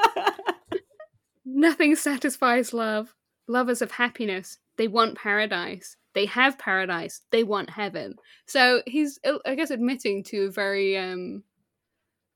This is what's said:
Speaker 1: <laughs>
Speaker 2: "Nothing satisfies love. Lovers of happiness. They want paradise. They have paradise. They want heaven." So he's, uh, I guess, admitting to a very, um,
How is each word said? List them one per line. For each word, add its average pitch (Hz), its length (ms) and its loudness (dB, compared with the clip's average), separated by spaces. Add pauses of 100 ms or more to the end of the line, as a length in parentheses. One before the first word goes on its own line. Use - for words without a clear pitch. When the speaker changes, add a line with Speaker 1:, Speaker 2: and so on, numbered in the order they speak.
(320)
Speaker 1:
<laughs> - 1120 -10
Speaker 2:
"Nothing 294 520 4
satisfies 262 760 0
love. 220 400 -4 (360)
Lovers 247 340 0
of 220 80 -4
happiness. 214 680 -4 (180)
They 220 100 0
want 220 320 2
paradise. 202 800 -4 (180)
They 202 120 2
have 262 320 2
paradise. 185 640 -4 (100)
They 233 100 4
want 202 280 -2
heaven." 180 440 -8 (320)
So 247 400 4
he's, 285 400 -2
uh, 285 180 0
I 262 120 -2
guess, 294 160 -2
admitting 240 520 -2
to 202 220 -4
a 196 40 -4
very, 196 460 0
um, 185 460 -6 (920)